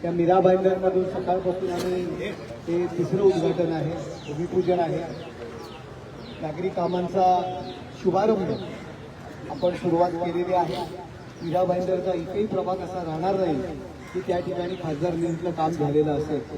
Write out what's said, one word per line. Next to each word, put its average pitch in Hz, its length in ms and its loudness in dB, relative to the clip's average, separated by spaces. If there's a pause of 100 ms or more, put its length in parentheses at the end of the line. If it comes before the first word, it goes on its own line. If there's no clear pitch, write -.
या 170 80 0
मीरा 175 280 6
भाईंदरमधून 185 640 6
सकाळपासून 180 680 0
आम्ही, 180 580 -2 (380)
हे 175 180 2
तिसरं 170 380 0
उद्घाटन 165 480 4
आहे, 156 200 0 (420)
भूमिपूजन 175 460 2
आहे, 160 200 2 (1400)
नागरी 160 280 -2
कामांचा 180 920 2 (420)
शुभारंभ 190 480 4 (960)
आपण 180 260 0
सुरुवात 175 360 2
केलेली 175 420 -2
आहे. 175 500 0 (380)
मीरा 170 220 2
भाईंदरचा 180 480 0
एकही 180 340 -2
प्रभाग 185 320 0
असा 175 280 -6
राहणार 165 300 0
नाही 165 260 2 (520)
की 180 60 -2
त्या 180 200 0
ठिकाणी 175 440 -4
खासदार 160 300 -2
निधीतलं 165 380 -2
काम 160 200 0
झालेलं 151 460 2
असेल, 151 220 -2 (180)